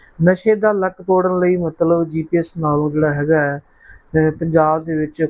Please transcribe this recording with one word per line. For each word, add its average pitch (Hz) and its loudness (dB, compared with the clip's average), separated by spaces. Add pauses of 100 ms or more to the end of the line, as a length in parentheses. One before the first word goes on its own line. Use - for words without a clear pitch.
(240)
ਨਸ਼ੇ 185 2
ਦਾ 214 0
ਲੱਕ 185 -4
ਤੋੜਨ 185 2
ਲਈ 180 2
ਮਤਲਬ 170 0
ਜੀ 156 -4
ਪੀ 170 -2
ਐਸ 165 -4
ਨਾਲੋਂ 151 0
ਜਿਹੜਾ 151 0
ਹੈਗਾ 151 2
ਹੈ, 143 -2
ਅਹ, - -2
ਪੰਜਾਬ 160 0
ਦੇ 160 -4
ਵਿੱਚ 156 -4